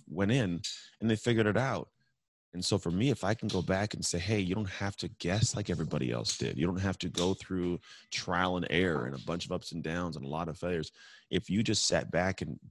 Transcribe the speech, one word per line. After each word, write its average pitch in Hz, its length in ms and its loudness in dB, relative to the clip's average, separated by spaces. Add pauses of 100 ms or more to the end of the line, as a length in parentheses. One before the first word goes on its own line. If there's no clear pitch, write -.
went 98 240 2
in 101 300 2 (400)
and 113 80 2
they 110 60 4
figured 113 320 4
it 104 100 4
out. 120 320 0 (680)
And 92 100 -4
so 101 140 2
for - 100 -2
me, 104 220 2
if 107 120 -2
I 101 120 2
can 113 120 -4
go 95 140 0
back 95 320 0
and - 100 -6
say, - 140 -2
"Hey, 101 220 0
you 92 160 0
don't 107 160 -2
have 101 260 -4
to 90 100 -6 (120)
guess 101 360 2
like 104 140 -2
everybody 76 420 0
else 58 240 -2
did. - 220 -2
You 71 80 2
don't 90 160 0
have 95 180 0
to - 100 -4
go 92 260 2
through 90 440 -2 (300)
trial 90 480 0
and 85 140 -2
error 82 340 2
and 67 80 -6
a 67 60 -8
bunch 82 260 -4
of - 60 -8
ups - 200 -4
and 82 120 -6
downs 85 320 -2
and 65 100 -8
a 67 40 -6
lot 80 200 -4
of 76 80 -8
failures." 87 340 -2 (380)
If - 220 0
you 101 100 4
just 107 240 2
sat - 240 2
back 92 320 2
and 76 180 -6 (120)